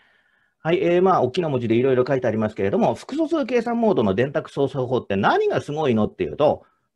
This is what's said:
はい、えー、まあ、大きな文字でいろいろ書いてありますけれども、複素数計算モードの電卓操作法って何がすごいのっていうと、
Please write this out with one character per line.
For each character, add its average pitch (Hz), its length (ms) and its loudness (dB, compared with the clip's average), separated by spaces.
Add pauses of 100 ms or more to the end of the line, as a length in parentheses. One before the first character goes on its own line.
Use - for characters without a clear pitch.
(580)
は 165 160 -2
い、 175 100 0
え 175 140 2
ー、 180 60 2
ま 180 140 4
あ、 113 40 2
大 123 80 0
き 180 140 -2
な 156 60 -2
文 127 120 -2
字 117 60 -4
で 110 80 2
い 120 80 4
ろ 135 100 2
い - 20 4
ろ 123 120 2
書 139 80 0
い 127 60 -2
て 123 40 -4
あ 110 60 0
り 107 60 -4
ま 110 120 0
す - 60 -10
け 98 80 -4
れ 98 80 0
ど 208 80 0
も、 139 160 2
複 - 220 -12
素 320 100 0
数 294 180 -2
計 240 160 0
算 233 180 -4
モ 220 120 2
ー - 20 0
ド 131 80 2
の 98 140 2
電 131 160 0
卓 151 180 -6
操 139 180 -2
作 131 200 -4
法 123 100 0
っ - 80 -4
て 196 100 -2
何 294 320 2
が - 140 0
す - 100 -10
ご 151 180 -2
い 117 40 2
の 107 140 2
っ - 80 -14
て 92 80 -4
い 76 60 -2
う - 80 -10
と、 139 280 2 (300)